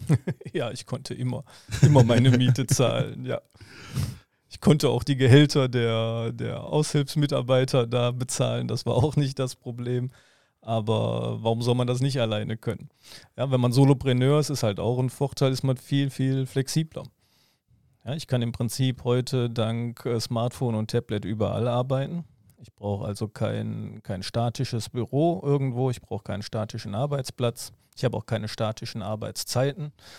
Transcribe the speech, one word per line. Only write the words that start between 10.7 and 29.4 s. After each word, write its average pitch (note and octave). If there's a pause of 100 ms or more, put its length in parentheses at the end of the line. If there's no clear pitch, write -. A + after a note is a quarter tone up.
warum A2+
soll A#2+
man B2
das B2
nicht C3+
alleine G#2+
können? - (480)
Ja, C3
wenn B2+
man B2
Solopreneur C3+
ist, D3
ist C#3+
halt G2+
auch A#2
ein B2+
Vorteil, C3+
ist C3
man C3
viel, C#3
viel C3
flexibler. - (1000)
Ja, B2+
ich D#3+
kann B2
im A#2
Prinzip B2+
heute B2
dank, A#2
äh, A#2
Smartphone A#2+
und G#2+
Tablet A2
überall G#2+
arbeiten. C3 (440)
Ich -
brauche G2+
also G#2
kein, A2
kein F#2+
statisches A#2
Büro C#3+
irgendwo, C3+
ich -
brauche -
keinen G2+
statischen G#2+
Arbeitsplatz, C3 (240)
ich -
habe A2+
auch G#2+
keine G#2+
statischen A2
Arbeitszeiten, B2 (280)